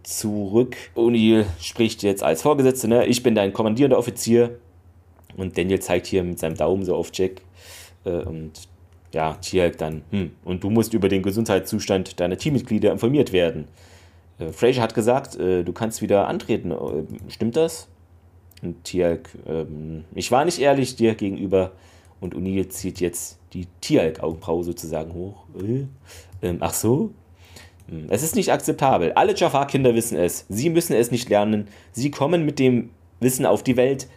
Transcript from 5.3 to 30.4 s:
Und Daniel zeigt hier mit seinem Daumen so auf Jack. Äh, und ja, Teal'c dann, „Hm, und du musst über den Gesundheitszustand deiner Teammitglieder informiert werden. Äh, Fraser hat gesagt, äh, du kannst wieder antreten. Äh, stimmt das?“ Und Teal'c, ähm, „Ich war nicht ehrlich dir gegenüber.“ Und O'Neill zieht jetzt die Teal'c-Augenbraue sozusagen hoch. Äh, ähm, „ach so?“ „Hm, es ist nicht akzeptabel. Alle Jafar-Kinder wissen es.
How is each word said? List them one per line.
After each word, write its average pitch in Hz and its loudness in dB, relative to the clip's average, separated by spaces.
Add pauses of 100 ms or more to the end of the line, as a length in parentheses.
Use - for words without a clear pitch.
Und 92 -6
Daniel 92 2
zeigt 90 -2
hier 95 0
mit 87 -6
seinem 80 -4
Daumen 92 0
so 87 0
auf 85 -4
Jack. 92 -2 (640)
Äh, 95 -4 (120)
und 80 -12 (600)
ja, 78 -2
Teal'c 87 0
dann, 78 -6
„Hm, 95 -4 (140)
und 92 -6
du 101 -2
musst 113 2
über 98 2
den 95 2
Gesundheitszustand 98 -2
deiner 90 -2
Teammitglieder 107 0
informiert 127 2
werden. 80 0 (720)
Äh, 80 -8
Fraser 127 2
hat 110 -2
gesagt, 123 0
äh, 90 0
du 90 -4
kannst 113 -6
wieder 101 2
antreten. - -4
Äh, - -8
stimmt 117 -4
das?“ 160 -2 (720)
Und 85 -10
Teal'c, 85 -2 (180)
ähm, 78 -8 (100)
„Ich 92 -4
war 139 4
nicht 175 -4
ehrlich 135 2
dir 113 4
gegenüber.“ 98 -2 (460)
Und 87 -8
O'Neill 92 -4
zieht - -10
jetzt - -6 (140)
die 90 -10 (160)
Teal'c-Augenbraue 82 0
sozusagen 82 -8
hoch. 92 -14 (180)
Äh, 123 -4 (640)
ähm, 87 -2
„ach 82 -2
so?“ 151 0 (800)
„Hm, 78 -12
es 113 0
ist 160 -4
nicht 185 0
akzeptabel. 135 2
Alle 190 4
Jafar-Kinder 139 2
wissen 113 -2
es. 87 -2